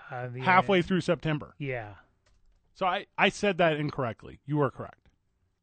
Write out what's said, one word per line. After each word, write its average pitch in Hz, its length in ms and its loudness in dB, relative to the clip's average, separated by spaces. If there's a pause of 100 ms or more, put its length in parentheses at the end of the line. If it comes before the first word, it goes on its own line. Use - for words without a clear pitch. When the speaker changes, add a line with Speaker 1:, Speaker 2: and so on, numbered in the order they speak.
(100)
Speaker 1:
Uh, 123 180 -10
the 123 120 -12
Speaker 2:
halfway 185 380 4
Speaker 1:
end. 170 80 2
Speaker 2:
through 185 160 0
September. 156 560 -2
Speaker 1:
Yeah. 120 380 -8 (800)
Speaker 2:
So 190 120 -2
I, 185 200 -2 (100)
I 190 120 6
said 190 300 -2
that 165 180 4
incorrectly. 131 720 -6
You 147 100 -2
were 143 140 2
correct. - 380 -16 (540)